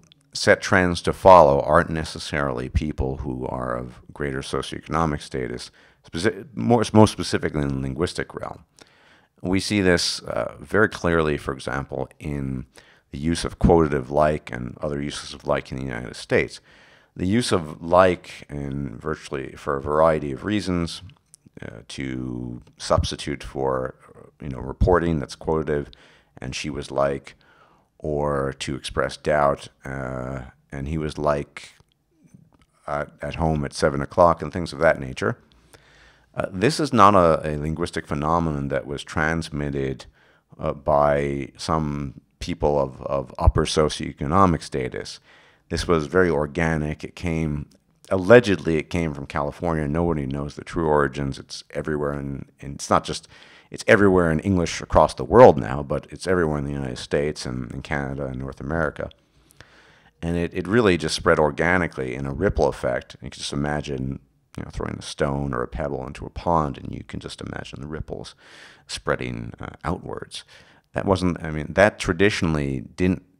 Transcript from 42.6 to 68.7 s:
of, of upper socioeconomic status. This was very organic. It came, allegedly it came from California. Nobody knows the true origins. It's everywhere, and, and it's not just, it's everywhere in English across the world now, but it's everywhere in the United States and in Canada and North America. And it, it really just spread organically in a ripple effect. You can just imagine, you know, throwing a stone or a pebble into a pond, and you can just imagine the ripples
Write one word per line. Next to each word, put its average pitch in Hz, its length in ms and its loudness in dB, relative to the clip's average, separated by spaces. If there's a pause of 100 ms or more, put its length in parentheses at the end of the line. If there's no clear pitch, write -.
of, 67 240 -4
of 67 360 -4
upper 82 260 2
socioeconomic 78 960 2
status. - 600 -8 (500)
This 80 180 -4
was 78 200 2
very 90 200 4
organic. 76 760 0
It - 140 -14
came, 80 540 -4 (400)
allegedly 95 640 6
it 73 140 -4
came 82 240 -2
from 69 120 -10
California. 78 640 -2
Nobody 80 380 0
knows 71 280 -6
the - 100 -14
true 85 220 -2
origins. 71 520 2
It's - 320 -16
everywhere, 73 420 -4
and, 69 380 -8 (100)
and 69 140 -12
it's - 160 -6
not 87 120 4
just, - 260 -10 (420)
it's - 160 -12
everywhere 95 440 6
in 78 100 2
English 90 420 0
across - 320 4
the - 100 -6
world 92 320 10
now, 64 260 -4
but 69 280 -6
it's 76 160 -12
everywhere 82 320 2
in 71 80 -4
the 71 60 -6
United 65 260 -6
States 73 480 -4
and 62 260 -8
in 67 80 -10
Canada 69 460 -6
and 65 120 -8
North 67 220 -12
America. 76 480 -4 (1120)
And 85 160 -2
it, 85 160 -2
it 87 160 -6
really 101 300 4
just 76 160 -2
spread 82 240 4
organically 78 760 0
in 69 120 -6
a 67 60 -6
ripple 78 360 0
effect. 65 540 -6
You - 80 -12
can - 80 -18
just - 160 -8
imagine, 71 640 -4 (380)
you - 60 -10
know, - 60 -18
throwing - 280 -8
a - 40 -14
stone 69 520 -4
or 60 80 -2
a 58 60 -6
pebble 69 380 -6
into - 200 -12
a - 40 -12
pond, 80 460 0
and - 160 -12
you - 120 -10
can - 160 -12
just - 200 -14
imagine - 400 -12
the 73 80 -12
ripples - 460 -10 (520)